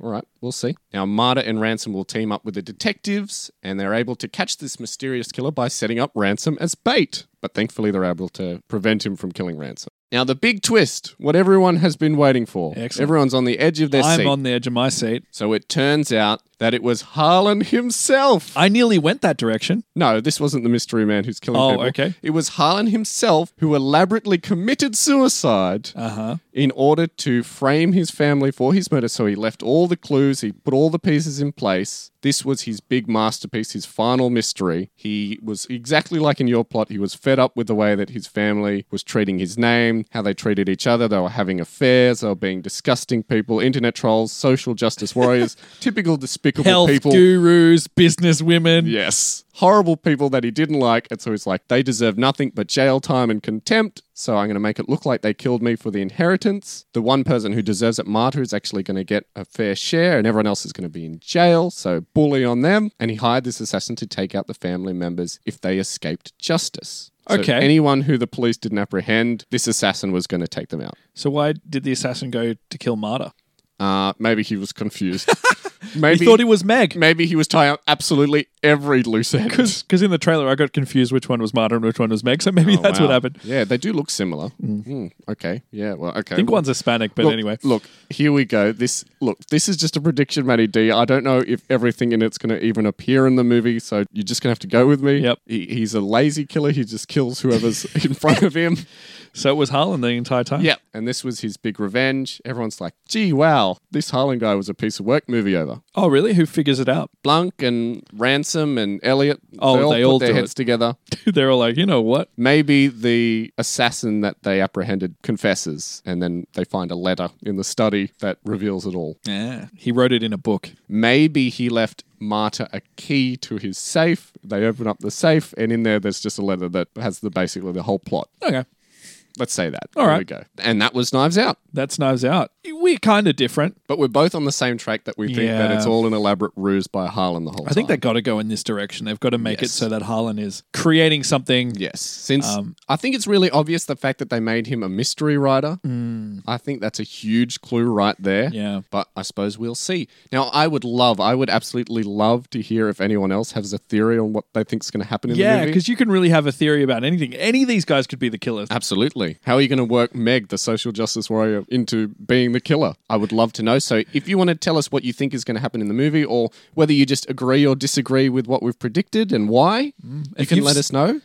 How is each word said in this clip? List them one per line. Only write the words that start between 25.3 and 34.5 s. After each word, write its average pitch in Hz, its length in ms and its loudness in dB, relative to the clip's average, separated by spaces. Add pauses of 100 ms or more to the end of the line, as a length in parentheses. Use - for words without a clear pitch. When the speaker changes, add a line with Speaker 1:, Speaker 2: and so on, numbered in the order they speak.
Speaker 2:
Uh-huh. 110 420 -6 (160)
Speaker 1:
in 135 180 2
order 151 360 2
to 123 360 -2
frame 156 500 2
his 175 180 0
family 143 400 2
for 131 220 0
his 190 180 0
murder. 127 160 0
So 113 180 -2
he 104 100 0
left 110 280 -4
all 160 240 2
the 175 100 -2
clues, 139 440 0
he 107 100 -4
put - 220 -6
all 151 160 4
the 165 100 -4
pieces 151 420 -2
in 143 100 -4
place. - 600 -4 (100)
This 139 240 -2
was 135 160 -2
his 110 180 -8
big 120 300 -4
masterpiece, 110 640 -2
his 98 120 -10
final 123 440 0
mystery. 95 640 -2